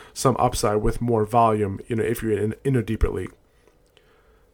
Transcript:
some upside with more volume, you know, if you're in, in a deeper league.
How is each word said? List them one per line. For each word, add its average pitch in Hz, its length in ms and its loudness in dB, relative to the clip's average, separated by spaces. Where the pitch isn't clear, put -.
some 127 240 2
upside 110 400 0
with 113 220 0
more 117 240 0
volume, 107 640 2
you 117 100 -4
know, 107 80 0
if - 180 -2
you're 107 160 0
in, 107 160 -2
in 135 120 2
a 117 60 0
deeper 107 260 0
league. 95 240 -6